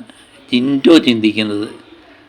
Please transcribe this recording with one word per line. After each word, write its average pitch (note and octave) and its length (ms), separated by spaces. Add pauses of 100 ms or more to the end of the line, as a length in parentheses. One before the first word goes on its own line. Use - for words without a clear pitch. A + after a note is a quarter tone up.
(520)
ജിൻഡോ C#3 460
ചിന്തിക്കുന്നത്. G#2+ 680 (600)